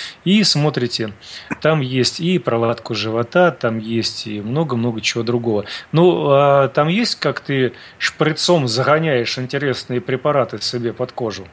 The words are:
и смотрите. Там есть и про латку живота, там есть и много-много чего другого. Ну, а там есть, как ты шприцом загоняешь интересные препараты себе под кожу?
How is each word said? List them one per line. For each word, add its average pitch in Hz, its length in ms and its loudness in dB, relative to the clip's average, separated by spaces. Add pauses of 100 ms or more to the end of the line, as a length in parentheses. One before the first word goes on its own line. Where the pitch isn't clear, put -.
(240)
и 202 220 4
смотрите. 127 640 0 (480)
Там 156 220 2
есть 127 400 0
и 175 180 2
про 117 180 0
латку 117 380 -2
живота, 117 560 2
там 117 260 -2
есть 110 500 -4
и 104 120 -8
много-много 117 640 -2
чего - 220 -4
другого. 117 420 0 (260)
Ну, 165 380 4
а 139 400 6
там 151 180 2
есть, 208 280 0
как 139 260 -4
ты 131 320 -2 (240)
шприцом 151 720 0
загоняешь 131 680 0
интересные 127 600 -4
препараты 127 640 -2
себе 117 320 -4
под - 180 -6
кожу? 95 420 -6